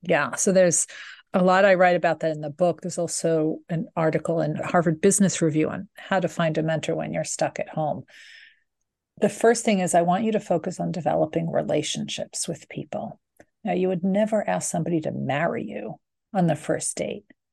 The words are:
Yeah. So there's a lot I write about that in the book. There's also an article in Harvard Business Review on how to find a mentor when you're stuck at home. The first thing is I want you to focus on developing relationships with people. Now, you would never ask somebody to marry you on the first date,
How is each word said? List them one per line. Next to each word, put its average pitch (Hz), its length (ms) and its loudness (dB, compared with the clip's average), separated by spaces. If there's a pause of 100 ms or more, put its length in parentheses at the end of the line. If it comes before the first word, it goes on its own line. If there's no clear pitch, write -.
Yeah. 151 320 0
So - 180 0
there's 180 340 4 (460)
a 190 100 4
lot 185 220 6
I 196 100 8
write 180 220 6
about 165 240 0
that 160 120 -2
in 151 100 -6
the 151 80 -8
book. 165 320 0
There's 175 160 -8
also 165 680 0
an 165 280 -4
article 160 440 0
in 151 160 -2
Harvard 165 440 2
Business 196 400 4
Review 156 300 2
on - 240 -10
how - 260 -2
to 175 80 -2
find 160 300 -2
a 156 40 0
mentor 160 320 -2
when 160 180 -6
you're 160 120 -4
stuck - 340 -4
at - 120 -6
home. 151 340 -4 (1120)
The 208 100 2
first 226 360 2
thing 208 160 2
is 175 140 -2
I 170 80 6
want 175 220 0
you 220 80 0
to 208 80 2
focus 175 400 -4
on 170 120 -4
developing 165 580 -2
relationships - 1000 -4
with - 220 -10
people. - 500 -10 (420)
Now, 180 120 -2
you 185 140 0
would 185 140 -2
never 208 460 0
ask 180 220 -2
somebody 165 320 -2
to - 100 -4
marry 139 500 -2
you - 380 -12 (320)
on 185 140 2
the 156 100 0
first - 400 -4
date, - 300 -6 (260)